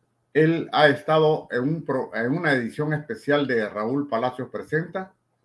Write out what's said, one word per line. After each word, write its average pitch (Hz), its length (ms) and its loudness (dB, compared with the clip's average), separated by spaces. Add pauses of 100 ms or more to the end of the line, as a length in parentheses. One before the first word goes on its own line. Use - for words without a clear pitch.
(340)
él 160 360 2
ha 147 180 6
estado 156 600 2
en 120 120 -2
un 156 220 -2
pro-, 127 300 -4
en 120 220 0
una 170 160 0
edición 131 400 -2
especial 147 540 -2
de 117 220 0
Raúl 117 380 -4
Palacios 123 440 -4
Presenta 170 640 -6 (300)